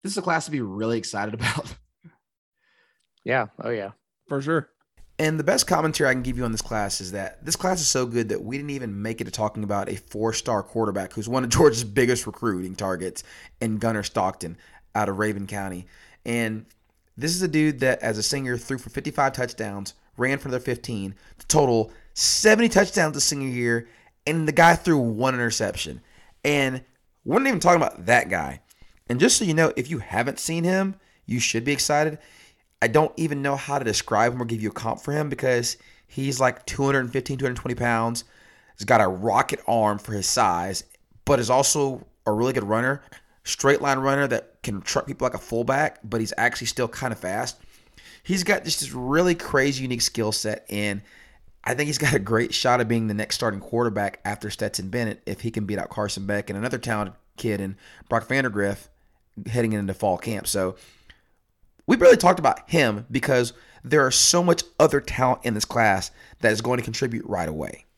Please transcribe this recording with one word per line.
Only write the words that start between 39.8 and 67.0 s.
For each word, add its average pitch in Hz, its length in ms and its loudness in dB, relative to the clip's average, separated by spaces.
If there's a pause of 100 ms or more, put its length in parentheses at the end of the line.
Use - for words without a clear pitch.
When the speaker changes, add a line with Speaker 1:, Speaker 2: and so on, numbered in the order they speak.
Speaker 1:
for 110 140 -12
his 101 140 -4
size, 92 580 0 (420)
but 139 120 4
is 117 120 0
also 135 560 2 (180)
a 107 80 2
really 120 220 2
good 104 100 0
runner, 120 380 0 (420)
straight - 380 2
line 139 160 2
runner 139 300 2
that - 340 -4
can 101 180 -6
truck - 260 -2
people 131 200 -4
like 120 80 -2
a - 40 -6
fullback, 131 640 -2
but 113 180 -4
he's 107 180 -2
actually 120 300 0
still 120 200 -2
kinda 120 280 -6
fast. 107 440 -6 (640)
He's 185 220 -2
got 196 200 0
just 160 160 -2
this 135 120 -8
really 147 420 2
crazy, 135 480 0
unique 123 180 -4
skill 107 320 -2
set, 107 380 -4
and 104 320 -2 (600)
I 127 120 -2
think 147 140 -2
he's 151 100 -4
got 147 160 0
a 135 40 2
great 113 360 0
shot 123 260 2
of 113 80 0
being 113 200 0
the 104 60 -2
next 107 200 -4
starting 101 260 -2
quarterback 104 640 -2
after 104 240 -6
Stetson 101 400 -6
Bennett 110 380 -4
if 98 160 -8
he 117 80 -4
can 107 160 -4
beat 101 120 -4
out - 120 -6
Carson 101 340 -4
Beck 101 240 -4
and 98 100 -6
another 117 200 -4
talented 107 360 -4 (220)
kid 104 240 -2
in 98 160 -6 (320)
Brock 113 180 -2
Vandagriff 104 600 -2 (580)
heading 113 280 0
into 101 180 -2
fall 95 240 0
camp. 107 300 -6
So 95 300 0 (1120)
we 247 100 6
barely 170 200 12
talked 180 220 4
about - 320 0
him 120 400 2
because 123 420 2 (300)
there 135 240 4
are 131 40 2
so - 320 4
much 170 200 4 (160)
other 151 220 6
talent 127 440 0
in 120 100 0
this 107 100 -2
class 101 480 2 (280)
that 110 120 4
is 107 80 0
going 123 180 0
to 120 60 -6
contribute 113 420 -4